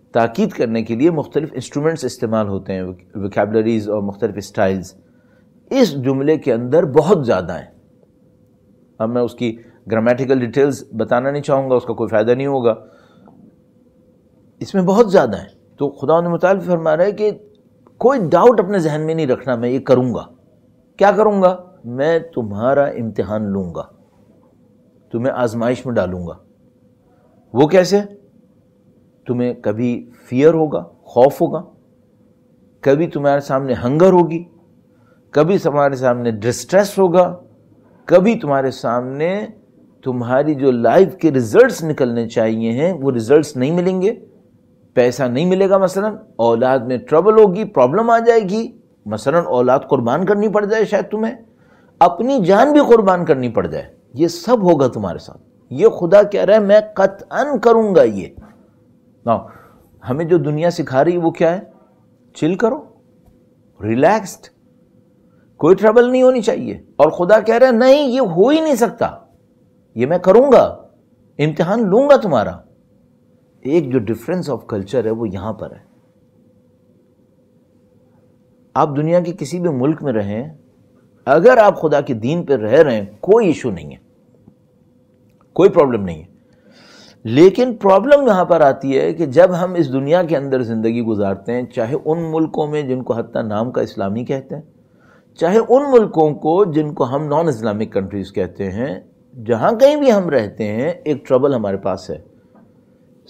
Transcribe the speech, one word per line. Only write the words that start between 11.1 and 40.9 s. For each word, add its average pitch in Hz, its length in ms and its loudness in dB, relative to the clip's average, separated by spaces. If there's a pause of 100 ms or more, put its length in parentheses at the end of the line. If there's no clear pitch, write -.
نہیں 143 120 -6
چاہوں 135 260 -2
گا، 127 60 2
اس 120 100 -2
کا 117 80 -6
کوئی 110 140 -6
فائدہ 110 240 0
نہیں 131 160 -2
ہوگا۔ 120 280 0 (1800)
اس - 140 -12
میں 190 100 0
بہت 190 280 4
زیادہ 113 260 2
ہیں۔ - 400 -20
تو 143 120 -2
خدا 156 320 0
نے 175 80 -2
متعال 180 300 0
فرما 165 380 -2
رہا 175 60 2
ہے 208 80 0
کہ 208 200 -2 (680)
کوئی 262 220 2 (120)
doubt 202 280 6
اپنے 196 200 -2
ذہن 156 260 -2
میں 160 100 -4
نہیں 160 120 -2
رکھنا، 123 280 -2
میں 120 140 -4
یہ 131 100 -2
کروں 127 340 2
گا۔ 82 120 -8 (720)
کیا 196 140 4
کروں 202 300 2
گا؟ 185 160 2 (260)
میں 139 360 -2
تمہارا 123 640 -2
امتحان 107 600 -6
لوں 98 320 -6
گا، - 80 -10 (1300)
تمہیں 120 220 -4
آزمائش 117 520 -4
میں 120 100 -6
ڈالوں 90 320 -4
گا۔ 80 60 -12 (1200)
وہ 135 140 4
کیسے؟ 185 320 2 (1300)
تمہیں 123 260 -2
کبھی 117 560 -4 (200)
fear 143 240 4
ہوگا، 160 300 -2
خوف - 580 0
ہوگا، 156 220 -4 (1160)
کبھی 147 260 2
تمہارے 143 320 -2
سامنے 135 340 -4 (100)
hunger 160 280 4
ہوگی، 170 320 2 (880)
کبھی 160 260 2
تمہارے 143 380 0
سامنے 120 360 -2
distress 123 680 -2
ہوگا، 180 360 2 (680)
کبھی 190 340 4
تمہارے 135 320 -2
سامنے 139 760 -4 (580)
تمہاری 131 520 -2
جو 135 160 0
life 123 440 2